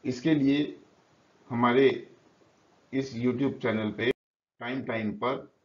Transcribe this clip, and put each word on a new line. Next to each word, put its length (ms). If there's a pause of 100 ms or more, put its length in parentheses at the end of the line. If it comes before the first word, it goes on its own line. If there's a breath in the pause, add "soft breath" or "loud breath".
इसके 300
लिए 460 (680)
हमारे 600 (800)
इस 240
YouTube 360
channel 380
पे 220 (480)
time 220
time 300
पर 400 (120)